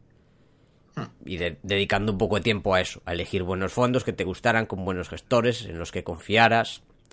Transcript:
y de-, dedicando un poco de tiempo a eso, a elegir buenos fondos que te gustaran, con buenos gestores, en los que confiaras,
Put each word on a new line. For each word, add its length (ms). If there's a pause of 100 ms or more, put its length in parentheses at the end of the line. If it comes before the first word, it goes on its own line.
(1300)
y 120
de-, 260
dedicando 480
un 60
poco 180
de 60
tiempo 340
a 60
eso, 240
a 80
elegir 300
buenos 300
fondos 300
que 100
te 120
gustaran, 400
con 180
buenos 260
gestores, 560
en 140
los 140
que 100
confiaras, 800 (300)